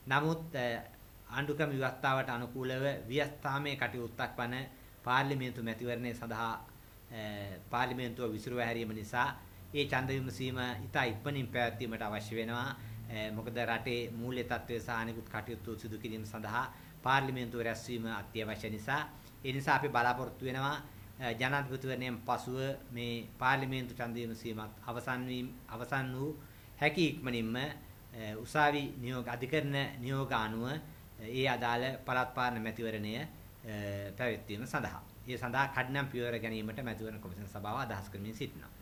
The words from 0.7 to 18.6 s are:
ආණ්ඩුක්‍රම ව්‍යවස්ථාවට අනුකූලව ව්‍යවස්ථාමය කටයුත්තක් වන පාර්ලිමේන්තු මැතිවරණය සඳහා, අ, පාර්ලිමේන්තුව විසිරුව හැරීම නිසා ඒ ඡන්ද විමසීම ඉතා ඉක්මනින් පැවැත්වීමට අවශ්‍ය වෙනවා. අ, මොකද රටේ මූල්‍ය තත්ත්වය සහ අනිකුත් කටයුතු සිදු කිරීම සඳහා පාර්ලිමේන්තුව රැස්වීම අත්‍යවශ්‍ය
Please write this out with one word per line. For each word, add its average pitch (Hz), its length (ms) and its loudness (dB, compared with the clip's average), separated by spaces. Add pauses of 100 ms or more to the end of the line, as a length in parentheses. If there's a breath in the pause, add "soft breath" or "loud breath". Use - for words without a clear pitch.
ආණ්ඩුක්‍රම 143 420 2
ව්‍යවස්ථාවට 131 580 2
අනුකූලව 127 540 0 (240)
ව්‍යවස්ථාමය 139 680 0
කටයුත්තක් 120 600 -2
වන 123 200 0 (480 loud breath)
පාර්ලිමේන්තු 127 600 4
මැතිවරණය 120 500 -2
සඳහා, 113 400 -2
අ, - 680 -12 (500)
පාර්ලිමේන්තුව 123 640 0
විසිරුව 113 280 -2
හැරීම 117 320 0
නිසා 117 380 2 (400 loud breath)
ඒ 147 180 2
ඡන්ද 131 220 2
විමසීම 131 500 0 (240)
ඉතා 139 200 2
ඉක්මනින් 123 440 0
පැවැත්වීමට 117 540 0
අවශ්‍ය 107 340 -2
වෙනවා. 117 340 0
අ, 110 640 -4
මොකද 110 260 -2
රටේ 117 540 2
මූල්‍ය 120 320 -2
තත්ත්වය 120 360 -2
සහ 104 100 -8
අනිකුත් 113 400 -2
කටයුතු 107 500 -6
සිදු 110 180 -6
කිරීම 110 280 -4
සඳහා 110 400 -2 (360 loud breath)
පාර්ලිමේන්තුව 127 600 4
රැස්වීම 113 460 0
අත්‍යවශ්‍ය 107 640 -2